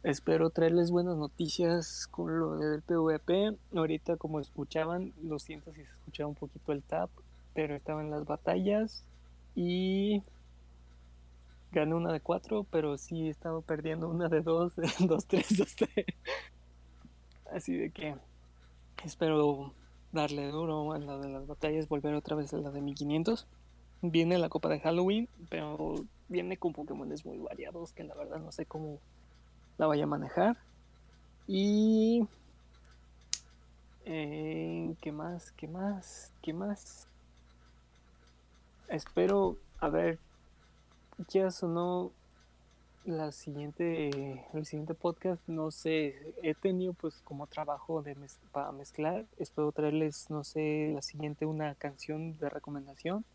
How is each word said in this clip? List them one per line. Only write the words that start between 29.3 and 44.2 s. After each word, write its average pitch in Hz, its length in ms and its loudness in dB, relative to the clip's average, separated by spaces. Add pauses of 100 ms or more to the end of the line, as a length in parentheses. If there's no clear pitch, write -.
la 156 80 6
vaya 151 180 4
a 151 40 0
manejar. 151 480 2 (920)
Y, 220 800 6 (1800)
eh, 160 960 -4
¿qué 151 120 -6
más? 170 400 -8
¿Qué - 160 -12
más? 185 600 -8 (120)
¿Qué 160 100 -4
más? 196 540 -8 (1800)
Espero, 185 680 2 (240)
a 160 80 0
ver, 165 300 2 (1120)
quieras 190 340 2
o 180 60 0
no, 180 420 0 (920)
la 156 280 -2
siguiente, 147 1200 -4